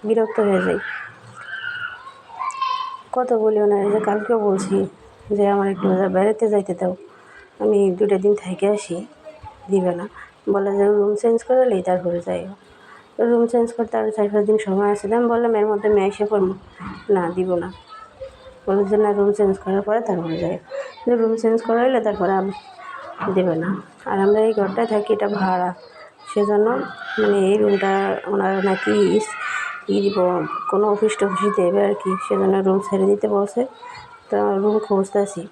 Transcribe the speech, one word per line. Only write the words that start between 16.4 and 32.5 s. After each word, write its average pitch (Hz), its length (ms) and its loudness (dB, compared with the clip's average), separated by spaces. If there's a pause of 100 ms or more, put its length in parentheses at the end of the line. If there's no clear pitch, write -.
না 180 80 0 (120)
দিব 185 140 -2 (140)
না, 185 60 -8 (960)
বলে 196 240 2
যে 208 140 2
না 208 140 2
রুম 202 200 4
চেঞ্জ 196 160 2 (100)
করার 196 240 0
পরে 220 120 0 (100)
তারপরে 165 340 -2
যাই। 175 120 -2 (440)
কিন্তু 240 220 2
রুম 226 200 2
চেঞ্জ 226 160 2 (100)
করাইলে 240 400 2
তারপরে 196 340 0
আম-, 196 160 -4 (800)
দেবে 180 280 2
না। 185 60 -2 (400)
আর 196 160 -2
আমরা 208 220 4
এই 226 120 2
ঘরটায় 196 340 0
থাকি, 208 220 0
এটা 202 120 -2 (120)
ভাড়া, 185 300 0 (640)
সেজন্য 208 360 2 (540)
মানে 202 160 2 (120)
এই 208 120 4
রুমটা 196 300 2 (420)
ওনারা 196 260 0 (100)
নাকি 196 240 0 (240)
ইস-, - 180 -2 (580)
ই - 100 0
দিব, 196 140 0 (540)
কোনো 202 220 2
অফিস 214 260 0
টফিস 202 400 0
দেবে 185 280 2
আর 202 140 0
কি, 190 100 -4 (140)
সেজন্য 196 300 2 (120)